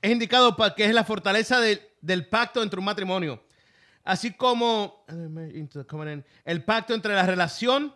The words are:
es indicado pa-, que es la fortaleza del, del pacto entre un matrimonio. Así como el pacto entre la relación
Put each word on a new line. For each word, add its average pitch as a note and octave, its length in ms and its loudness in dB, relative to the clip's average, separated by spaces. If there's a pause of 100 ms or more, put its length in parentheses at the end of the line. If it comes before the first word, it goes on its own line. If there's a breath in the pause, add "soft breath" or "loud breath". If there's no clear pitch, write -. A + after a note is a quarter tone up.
es G3+ 100 2
indicado A#3+ 440 4
pa-, G#3+ 180 2
que G#3+ 120 2
es G#3 60 4
la A3+ 120 4
fortaleza G#3+ 580 2
del, G#3+ 180 2 (220)
del F3 240 -2
pacto A#3 380 -2
entre F#3 160 -6
un F#3+ 60 -4
matrimonio. F#3 580 -4 (600 soft breath)
Así F#3+ 300 -2
como A#3 720 0 (1400 soft breath)
el E3+ 180 -4
pacto A3+ 320 -2
entre G#3 180 -4
la F#3 140 4
relación A#3+ 680 0